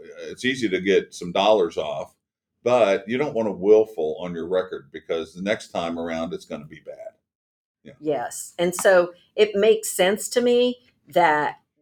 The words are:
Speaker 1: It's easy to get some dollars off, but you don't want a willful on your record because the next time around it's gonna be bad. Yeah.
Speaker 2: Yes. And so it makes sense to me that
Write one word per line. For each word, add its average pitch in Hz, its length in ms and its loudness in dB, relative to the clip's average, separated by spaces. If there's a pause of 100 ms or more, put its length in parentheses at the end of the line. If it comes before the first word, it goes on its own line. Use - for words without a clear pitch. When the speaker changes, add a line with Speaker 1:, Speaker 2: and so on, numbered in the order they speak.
(220)
Speaker 1:
It's 85 240 -10
easy 127 240 0
to 92 120 0
get 92 320 2
some 87 180 -10
dollars 98 460 2
off, 76 380 -8 (480)
but 110 440 2
you 117 100 -4
don't 143 160 -2
want 113 140 -2
a 101 40 -2
willful 92 680 4
on 87 140 -8
your 82 140 -8
record 90 440 -4
because 82 420 -6
the 90 80 -12
next 107 280 -4
time 85 300 -4
around 82 340 -6
it's - 120 -12
gonna 73 200 -12
be 76 140 -18
bad. 69 340 -18 (720)
Yeah. - 160 -20
Speaker 2:
Yes. 143 600 -6
And 175 160 0
so 175 380 2 (220)
it 208 200 2
makes 214 340 2
sense 196 400 0
to 247 120 0
me 247 380 2 (280)
that 151 520 2 (220)